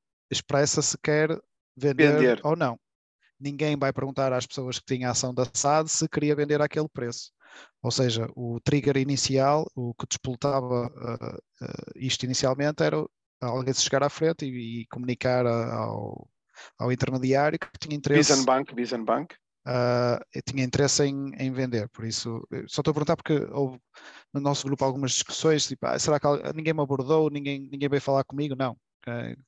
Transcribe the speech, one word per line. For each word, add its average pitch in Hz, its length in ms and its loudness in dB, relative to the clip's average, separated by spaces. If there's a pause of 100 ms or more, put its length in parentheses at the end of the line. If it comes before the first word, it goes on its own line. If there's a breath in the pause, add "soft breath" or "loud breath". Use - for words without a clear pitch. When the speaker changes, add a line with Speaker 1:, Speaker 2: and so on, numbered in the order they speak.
(300)
Speaker 1:
expressa 143 500 2
se - 180 0
quer 156 300 2 (480)
vender 143 380 4
Speaker 2:
Vender. 127 300 6
Speaker 1:
ou 151 120 2
não. 131 220 0 (600)
Ninguém 143 380 -2
vai 135 160 0
perguntar 135 400 -2
às 127 140 0
pessoas 127 320 -8
que - 80 -14
tinham 127 220 -2
a 123 40 0
ação 127 220 -2
da 127 180 2
sad 156 380 2
se - 180 0
queria 147 280 0
vender 147 260 2
àquele 156 260 -2
preço. - 440 -8 (500 loud breath)
Ou 120 80 -2
seja, 117 440 0
o 117 260 -6
trigger 139 360 2
inicial, 135 800 2
o 120 200 -6
que - 140 -8
despoltava, 127 880 -2
eh, - 680 -10
eh, - 260 -12 (140)
isto - 180 -2
inicialmente, 139 580 0
era 156 180 2
o, - 100 -6 (300)
alguém 127 340 -2
se - 80 0
chegar 135 200 2
à 143 60 2
frente 160 380 -2
e, 117 360 -8
e - 40 -12
comunicar 127 600 0
a, 117 280 0
ao, 110 540 -6 (500 loud breath)
ao 123 140 0
intermediário 131 680 2
que - 100 -8 (100)
tinha 151 180 -6
interesse. 143 500 4
Speaker 2:
Bank, 131 260 2 (320)
Bank. 127 300 0 (320)
Speaker 1:
Ah, 123 680 0
eu 135 100 -8
tinha 131 220 -4
interesse 139 400 2
em, 139 300 -4
em 131 180 -4
vender, 123 360 -2
por - 160 -14
isso, 117 460 -6
eu 110 180 -8
só - 120 -4
estou 156 120 2
a - 20 2
perguntar 151 220 0
porque - 180 -2 (180)
houve 131 260 -2 (540 loud breath)
no 143 80 -4
nosso 143 260 0
grupo 139 180 0
algumas 135 280 0
discussões, - 540 0
tipo, - 200 -6
"Ah, 127 120 0
será 147 220 2
que - 60 0
al-, 147 280 0
ninguém 160 180 -2
me 156 100 0
abordou, 139 460 2
ninguém, 143 420 -4
ninguém 139 180 -2
veio 139 120 2
falar 135 240 2
comigo?" 143 300 -4
Não. 127 240 -2 (280)
Ah, 120 280 -8 (140)